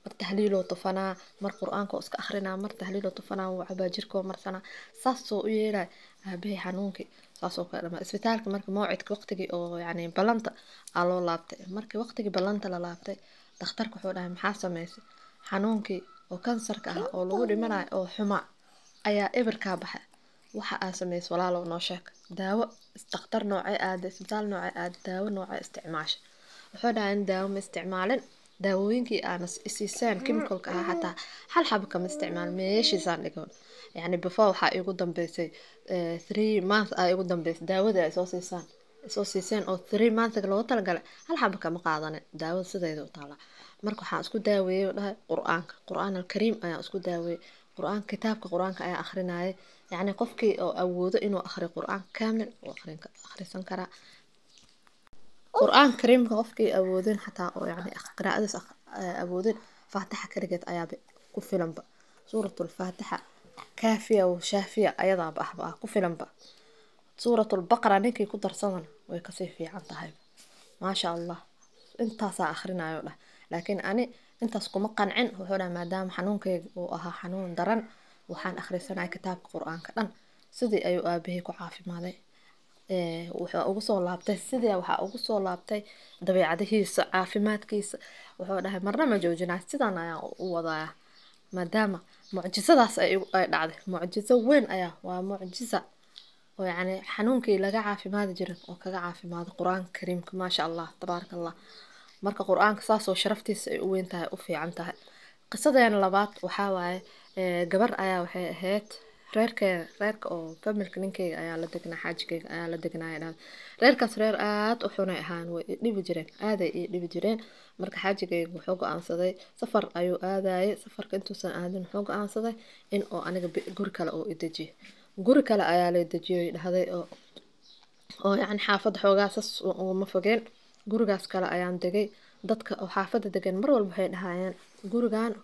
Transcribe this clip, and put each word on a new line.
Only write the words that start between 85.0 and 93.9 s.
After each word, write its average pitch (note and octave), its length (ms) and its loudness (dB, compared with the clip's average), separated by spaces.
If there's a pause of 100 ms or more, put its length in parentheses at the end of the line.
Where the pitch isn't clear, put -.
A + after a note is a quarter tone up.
ugu G3+ 160 -6
soo G#3+ 220 0
laabtay F#3+ 400 -2 (420)
dabeecadihiisa, F#3 840 4
caafimaadkiisa. G#3 920 0 (380)
Wuxuu F#3 280 -4
dhahay, F#3+ 180 -2
"Marna G#3 260 2
ma A3+ 120 4
joojinaa, F3 480 2
sidaan A3+ 320 0
ayaan E3 260 -6
u, - 40 -8 (100)
u F#3 140 -2
wadaaya." D#3+ 360 -2 (640)
Maadaama F#3 460 2 (340)
mucjisadaas G3+ 640 6
ay, F3 140 6 (200)
ay F#3 140 6
dhacday. D#3+ 380 0
Mucjiso F3+ 540 2